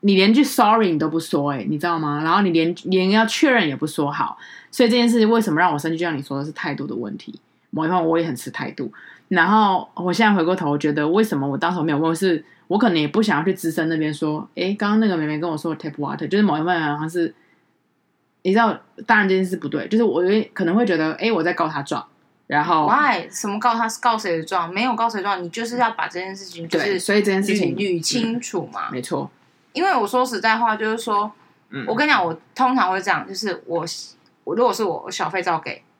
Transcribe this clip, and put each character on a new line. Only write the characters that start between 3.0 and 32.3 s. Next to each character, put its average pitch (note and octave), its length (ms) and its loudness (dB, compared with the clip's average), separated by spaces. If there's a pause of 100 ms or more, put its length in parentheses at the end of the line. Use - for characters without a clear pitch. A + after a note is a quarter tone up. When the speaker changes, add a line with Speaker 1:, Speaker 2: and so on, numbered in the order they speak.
Speaker 1:
要 A3 160 4
确 C#4 240 2
认 A3+ 180 4
也 C3+ 80 -2
不 D#3 120 -4
说 D3 240 -2
好。 - 260 -4 (320)
所 - 160 4
以 A3+ 40 4
这 A#3+ 60 4
件 A#3+ 140 4
事 A3+ 160 6
为 A3 160 4
什 G#3+ 100 0
么 D3+ 80 2
让 F3 140 4
我 C#3+ 60 -2
生 D#3+ 120 -2
气， E3 60 -2
就 F3 80 -2
像 E3 100 0
你 C3+ 60 -6
说 C#3 160 -8
的 C#3+ 80 -6
是 D#3 60 -10
态 D3 240 -8
度 C#3+ 100 -8
的 G#2+ 80 -8
问 A2 240 -8
题。 - 220 -16 (320)
某 D#3 140 -4
一 - 20 0
方 F3+ 120 2
面 E3 80 0
我 E3 120 2
也 E3+ 80 -2
很 C#3 80 -4
吃 B2 160 -12
态 - 180 -8
度。 - 240 -10 (340)
然 F3 220 2
后 G3+ 460 2
我 F3 180 -2
现 A3 140 4
在 G#3 80 4
回 E3 100 2
过 F3+ 100 2
头， E3+ 140 -2
我 D3 80 0
觉 D3 160 0
得 D3+ 140 0
为 F#3+ 160 4
什 G#3+ 120 -2
么 C#3 120 -2
我 C3+ 100 -4
当 E3+ 160 -2
时 F3+ 80 -2
没 D#3+ 100 0
有 C#3+ 60 0
问， D#3+ 180 0
是 E3+ 280 0 (240)
我 F#3 100 0
可 A3+ 120 4
能 E3+ 100 0
也 D3+ 80 0
不 G3 160 2
想 F3+ 160 2
要 D#3+ 40 -2
去 F#3+ 120 0
资 E3 160 -4
深 D#3+ 180 0
那 E3 80 0
边 D3+ 160 -2
说 D3+ 400 -4
，“诶， F#3 220 -2
刚 G#3 160 -2
刚 G#3+ 80 4
那 A3 80 4
个 F#3 100 0
妹 D#3 80 -2
妹 D3+ 140 -2
跟 E3+ 100 -4
我 D#3+ 80 -4
说 D#3+ 180 -4
tap D3 200 -10
water”， D3 320 -6
就 F#3+ 100 0
是 G#3+ 60 4
某 D#3 140 2
一 - 20 -2
方 D#3+ 80 -2
面 F3+ 120 2
好 D3 200 -2
像 D#3+ 100 -6
是， E3+ 240 -4 (1080)
你 F#3 80 0
知 G3+ 80 4
道， A3 180 2 (300)
当 A3 100 6
然 G3+ 100 4
这 F#3 60 4
件 F#3+ 100 2
事 F#3 140 -2
不 - 100 -8
对， C#3 200 -4
就 G#3+ 100 0
是 A#3 60 4
我 F3 200 2
有 F#3 60 2
点 G#3+ 240 2
可 F#3+ 120 -4
能 E3+ 100 2
会 A#3 100 4
觉 F#3 100 0
得 D#3 220 0
，“诶， A3+ 140 0
我 F#3 100 0
在 E3+ 120 0
告 E3 140 0
他 D3+ 140 -4
状。” C#3+ 240 -6 (400)
然 D3 160 0
后 D#3 260 2
Speaker 2:
Why？ A#3+ 440 2
什 - 160 -8
么 G3+ 100 -4
告 A#3 160 2
他， A#3 140 -2 (140)
告 A3+ 160 0
谁 F#3+ 200 -2
的 D#3+ 60 -4
状？ E3+ 280 -4
没 G3+ 120 -2
有 B3 120 0
告 A3+ 140 0
谁 G#3 140 -6
状， G3 180 -4
你 F3 80 -8
就 A#3 160 -6
是 A#3+ 120 -6
要 A#3+ 140 2
把 - 180 -6
这 F3+ 100 -8
件 F#3+ 160 -10
事 G3 80 -16
情 E3 240 -14
就 E3 100 -2
是 D3 80 0
Speaker 1:
对， F#3+ 140 0
所 G3+ 160 0
以 G#3+ 40 6
这 G#3 120 2
件 F#3+ 100 2
事 G#3 140 0
情 - 180 0
Speaker 2:
捋， - 60 -6
捋 F#3 240 0
清 A#3 360 -2
楚 F3 280 -6
嘛。 - 220 -8
Speaker 1:
嗯， - 20 -8
没 B2 100 -8
错。 C#3+ 300 -6 (400)
Speaker 2:
因 D#4+ 100 -4
为 F#4 140 2
我 A3 100 2
说 B3+ 200 2
实 A3+ 160 -4
在 A3 160 2
话， A3+ 180 0
就 G#3+ 160 -2
是 A3+ 100 -4
说， G#3+ 300 -2 (380)
Speaker 1:
嗯。 - 180 -10
Speaker 2:
我 A3+ 80 -2
跟 D4 100 2
你 D4+ 60 2
讲， A3 120 4
我 E3 140 -2 (160)